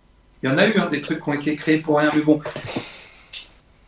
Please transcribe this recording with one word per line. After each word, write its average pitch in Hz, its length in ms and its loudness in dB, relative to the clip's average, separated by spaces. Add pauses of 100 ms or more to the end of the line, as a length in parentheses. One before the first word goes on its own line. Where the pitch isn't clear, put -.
(420)
il 131 80 -2
y - 20 2
en 156 60 2
a 202 80 6
eu, 202 120 2
hein, 170 120 2
des 147 100 -2
trucs - 220 -6
qui - 80 -6
ont 143 40 -2
été 143 220 -2
créés 156 220 2
pour 151 200 2
rien, 151 160 4
mais 151 80 4
bon. 151 180 4 (1500)